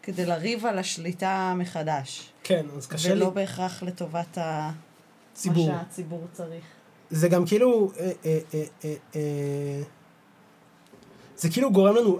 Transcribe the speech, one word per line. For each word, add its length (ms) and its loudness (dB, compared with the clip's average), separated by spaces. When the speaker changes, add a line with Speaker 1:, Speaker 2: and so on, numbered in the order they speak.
Speaker 1:
כדי 240 -4
לריב 400 -2
על 120 0
השליטה 760 -2
מחדש. 760 -4
Speaker 2:
כן, 220 0
אז 100 -12
קשה 280 -2
לי. 60 2
Speaker 1:
ולא 100 4
בהכרח 520 -4
לטובת 560 -6
ה-, 320 -4
Speaker 2:
ציבור. 380 2
Speaker 1:
מה 60 -4
שהציבור 440 -12
צריך. 320 -14
Speaker 2:
זה 180 4
גם 180 4
כאילו... 440 4
אה, 100 -2
אה, 120 2
אה, 80 -2
אה, 100 -6
אה... 40 -2
זה 140 -2
כאילו 220 2
גורם 240 8
לנו, 240 6